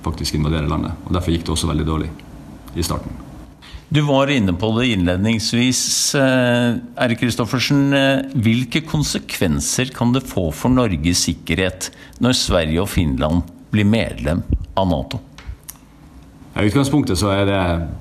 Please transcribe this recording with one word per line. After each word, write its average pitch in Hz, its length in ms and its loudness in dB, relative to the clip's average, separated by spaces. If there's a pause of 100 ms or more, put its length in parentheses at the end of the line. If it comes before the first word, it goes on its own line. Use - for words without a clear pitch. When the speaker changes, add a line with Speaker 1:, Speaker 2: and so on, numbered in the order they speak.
Speaker 1:
faktisk 80 340 -4
invadere 76 300 0
landet, 78 340 -4
og - 80 -4
derfor 85 240 0
gikk 82 80 -4
det 82 140 -4
også 82 160 -2
veldig 78 180 0
dårlig 78 180 -4 (640)
i 85 160 -4
starten. - 240 -6 (720)
Speaker 2:
Du 151 160 2
var 139 320 4
inne 104 240 2
på 110 160 0
det 123 220 2
innledningsvis, 110 840 2 (380)
eh, 123 560 2 (240)
Erik 120 220 0
Kristoffersen. 127 640 0 (100)
Eh, 135 400 0
hvilke 123 480 2
konsekvenser 123 1120 -2
kan 120 160 2
det 131 160 2
få 90 240 -2
for 120 240 0
Norges 90 540 2
sikkerhet 87 640 -2 (260)
når 127 160 4
Sverige 85 480 2
og 98 80 -2
Finland 76 560 2 (240)
blir 104 160 2
medlem 101 560 0 (320)
av 95 160 2
nato? 71 300 -4 (1400)
Speaker 1:
Ja, 98 80 2
i - 20 4
utgangspunktet 117 560 2
så 104 80 2
er 98 160 2
det 98 160 2 (380)